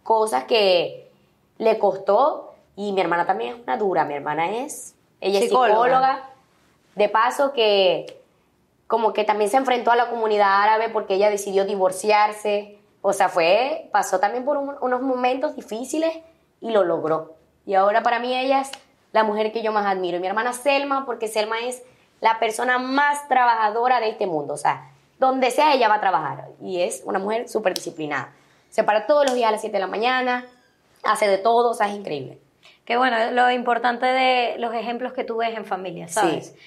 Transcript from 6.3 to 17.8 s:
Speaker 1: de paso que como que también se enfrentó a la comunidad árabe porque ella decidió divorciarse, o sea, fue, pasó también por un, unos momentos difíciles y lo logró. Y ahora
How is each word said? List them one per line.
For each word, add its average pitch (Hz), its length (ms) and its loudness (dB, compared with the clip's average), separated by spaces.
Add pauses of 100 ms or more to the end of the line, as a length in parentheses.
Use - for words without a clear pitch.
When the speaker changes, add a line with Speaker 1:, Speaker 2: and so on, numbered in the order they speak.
Speaker 1:
de 202 140 4
paso 269 440 2
que 190 680 2 (640)
como 226 260 0
que 214 120 0
también 208 260 0
se 220 60 4
enfrentó 247 340 2
a 233 60 6
la 240 140 2
comunidad 208 520 2
árabe 220 260 2
porque 208 260 -2
ella 208 160 4
decidió 202 340 0
divorciarse, 208 1120 0 (240)
o 196 100 2
sea, 190 160 2
fue, 208 640 2
pasó 190 280 0
también 233 240 -2
por 285 120 0
un, 277 240 -6
unos 254 220 -2
momentos 269 540 -2
difíciles 262 560 -4 (480)
y 226 100 -8
lo 202 140 4
logró. 156 500 -2 (320)
Y 202 80 -2
ahora 208 300 4